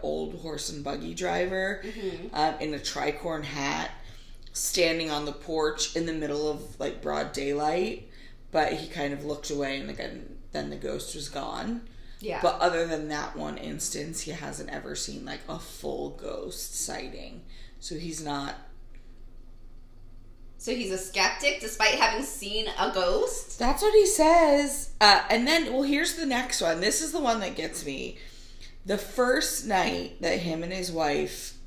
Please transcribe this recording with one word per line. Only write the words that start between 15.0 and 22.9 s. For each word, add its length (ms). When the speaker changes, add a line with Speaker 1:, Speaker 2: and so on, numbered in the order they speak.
Speaker 1:
like, 240
a 100
full 520
ghost 720
sighting. 600
So 160
he's 260
not 320
Speaker 2:
So 160
he's 180
a 60
skeptic 600
despite 360
having 280
seen 440
a 160